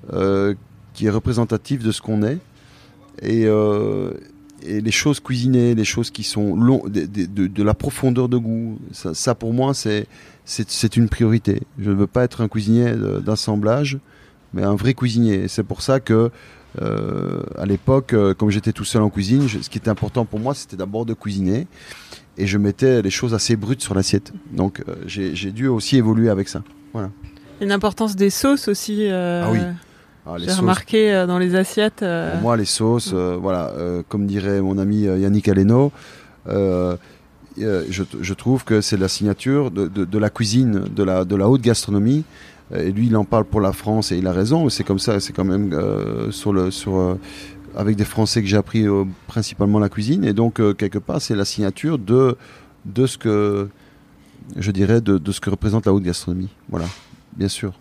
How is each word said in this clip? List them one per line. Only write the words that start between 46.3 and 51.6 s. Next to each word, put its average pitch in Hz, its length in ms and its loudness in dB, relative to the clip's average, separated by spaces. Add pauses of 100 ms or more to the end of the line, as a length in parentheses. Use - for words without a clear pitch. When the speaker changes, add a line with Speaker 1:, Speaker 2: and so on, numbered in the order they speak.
Speaker 1:
sur 104 220 -4
le, 92 180 2
sur, 95 260 -4
euh, 92 220 0 (580)
avec 104 180 0
des 104 80 0
Français 110 380 0
que 98 60 -2
j'ai 104 100 2
appris, 107 300 0
euh, 98 160 2 (240)
principalement 104 500 0
la 104 120 2
cuisine. 131 360 -2
Et 110 80 2
donc, 117 260 0
euh, 104 140 4
quelque 101 240 -4
part, - 240 -4
c'est - 140 -4
la 101 100 0
signature 123 540 -4